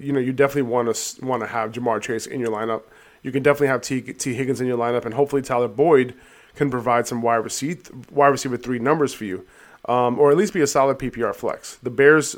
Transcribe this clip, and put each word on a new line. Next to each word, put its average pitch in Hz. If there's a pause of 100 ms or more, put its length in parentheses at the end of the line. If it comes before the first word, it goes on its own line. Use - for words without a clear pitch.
you 139
know, 135
you 127
definitely 139
wanna 120
s-, -
wanna 123
have 113
Ja'Marr 120
Chase 110
in 135
your 117
lineup. 110 (380)
You 131
can 135
definitely 143
have 131
T, 131
T 123
Higgins 127
in 127
your 123
lineup, 117
and 117
hopefully 139
Tyler 123
Boyd 131 (420)
can 143
provide 120
some 120
wide 117
receive-, 135 (200)
wide 143
receiver 131
three 120
numbers 143
for -
you, 92 (400)
um, 123
or 143
at 151
least 196
be 175
a 139
solid 135
P 127
P 113
R 104
flex. -
The 123
Bears, 143